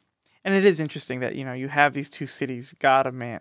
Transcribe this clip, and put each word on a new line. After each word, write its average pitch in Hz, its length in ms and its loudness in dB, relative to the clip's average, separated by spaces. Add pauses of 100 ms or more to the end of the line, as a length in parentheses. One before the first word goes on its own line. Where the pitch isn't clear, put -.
(440)
And 190 120 0
it 196 100 6
is 180 140 6
interesting 143 420 -6
that, 117 140 -4
you 135 100 -8
know, 131 80 -8
you 131 160 -8
have 143 240 4
these 139 160 -6
two - 160 -10
cities, 127 540 -8
God 135 280 4
of 127 60 -6
man 120 280 -8